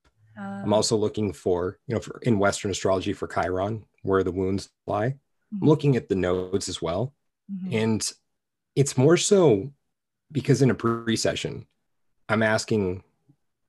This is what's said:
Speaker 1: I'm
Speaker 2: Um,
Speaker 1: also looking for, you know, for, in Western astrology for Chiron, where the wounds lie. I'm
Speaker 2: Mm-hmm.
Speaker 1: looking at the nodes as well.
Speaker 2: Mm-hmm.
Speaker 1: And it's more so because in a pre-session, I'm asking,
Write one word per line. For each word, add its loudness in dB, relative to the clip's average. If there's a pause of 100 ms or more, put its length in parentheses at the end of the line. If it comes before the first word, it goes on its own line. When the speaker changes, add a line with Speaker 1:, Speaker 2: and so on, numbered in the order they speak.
(360)
Speaker 1:
I'm -12
Speaker 2:
Um, 0
Speaker 1:
also 2
looking -2
for, -2
you -4
know, -2
for, -12
in 2
Western 0
astrology 0
for -6
Chiron, -4 (160)
where 2
the -2
wounds -2 (180)
lie. -2
I'm -4 (380)
Speaker 2:
Mm-hmm. -2
Speaker 1:
looking 4
at -4
the 2
nodes 0
as -8
well. -2 (360)
Speaker 2:
Mm-hmm. -6
Speaker 1:
And -2 (640)
it's 0
more 6
so 4 (580)
because 2
in 6
a 2
pre-session, -2 (640)
I'm 0
asking, 0 (680)